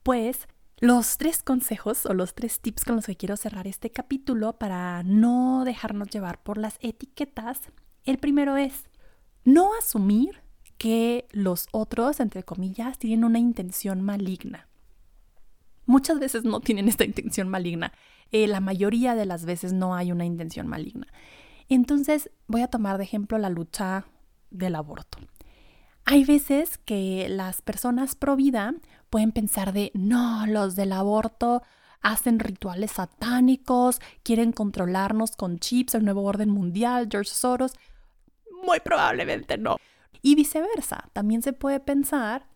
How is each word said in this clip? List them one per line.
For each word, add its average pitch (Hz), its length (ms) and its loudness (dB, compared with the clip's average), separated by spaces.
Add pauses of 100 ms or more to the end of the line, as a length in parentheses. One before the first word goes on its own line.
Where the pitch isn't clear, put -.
pues, 247 440 -2 (340)
los 240 360 4
tres 320 260 -2
consejos 247 640 -2
o 196 80 0
los 185 200 -2
tres - 280 -6
tips - 240 -4
con 240 100 0
los 214 100 -2
que 196 120 -8
quiero 196 180 -6
cerrar 202 320 -8
este 226 240 -8
capítulo 240 640 -4
para 180 460 -4
no 247 640 4
dejarnos 214 440 -6
llevar 185 320 -8
por 208 160 -8
las 214 220 -6
etiquetas. 247 800 -8 (460)
El 269 120 0
primero 285 380 2
es 277 300 -2 (580)
no 339 340 8
asumir 220 640 0 (360)
que 233 540 0
los 190 400 -2
otros, 233 500 0
entre 190 220 -4
comillas, 190 540 -6
tienen 226 280 2
una 233 140 4
intención 196 640 -2
maligna. 196 680 -6 (1160)
Muchas 269 340 4
veces 254 260 -4
no 220 160 -2
tienen 202 260 0
esta 214 160 2
intención - 460 -4
maligna. 175 420 -4 (400)
Eh, 220 160 4
la 196 140 0
mayoría 208 540 0
de 214 100 0
las 170 180 -6
veces 175 300 -4
no 185 220 0
hay 180 180 -2
una 170 100 0
intención 165 440 -6
maligna. - 400 -10 (600)
Entonces, 285 640 2 (160)
voy 226 140 0
a 247 60 0
tomar 202 300 -2
de 196 60 -4
ejemplo 208 340 -4
la 202 120 0
lucha 185 560 -4 (440)
del 180 260 -4
aborto. 151 420 -10 (920)
Hay 277 140 8
veces 294 540 2
que 190 500 -4
las 190 320 -6
personas 247 540 -2
pro 277 200 0
vida 254 380 2 (380)
pueden 220 200 2
pensar 196 420 -2
de, 202 200 -2
"No, 220 540 0
los 202 280 0
del 196 160 0
aborto 220 680 0 (400)
hacen 220 380 2
rituales 202 540 -6
satánicos, 247 1080 2 (240)
quieren 226 280 2
controlarnos 196 840 -2
con 175 240 -6
chips, 254 340 0
el 220 120 2
nuevo 196 180 0
orden 202 260 0
mundial, 208 600 0
George 202 200 -4
Soros". 254 420 0 (920)
Muy 349 140 2
probablemente - 800 -2
no. 220 180 0 (460)
Y 285 100 8
viceversa, 311 800 0
también 214 300 0
se 269 100 -2
puede 277 260 -2
pensar, 277 760 -2